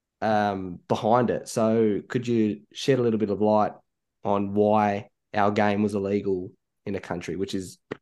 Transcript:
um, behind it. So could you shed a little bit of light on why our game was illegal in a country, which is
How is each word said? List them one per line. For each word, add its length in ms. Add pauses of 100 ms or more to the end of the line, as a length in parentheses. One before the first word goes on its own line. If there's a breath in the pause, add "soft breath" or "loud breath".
(220)
um, 560 (100)
behind 440
it. 180
So 580
could 200
you 340 (100)
shed 280
a 20
little 180
bit 120
of 100
light 300 (520)
on 300
why 560 (240)
our 160
game 320
was 140
illegal 560 (340)
in 100
a 40
country, 360
which 200
is 240 (220)